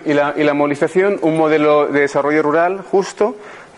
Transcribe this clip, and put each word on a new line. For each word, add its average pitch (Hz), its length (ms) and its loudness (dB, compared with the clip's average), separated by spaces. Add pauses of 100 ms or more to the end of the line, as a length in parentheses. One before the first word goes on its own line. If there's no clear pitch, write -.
y 147 80 0
la, 143 240 0
y 151 60 0
la 147 100 2
movilización 156 680 0
un 160 140 0
modelo 151 520 2
de 143 120 0
desarrollo 143 420 0
rural 170 480 0
justo, 208 460 -2 (420)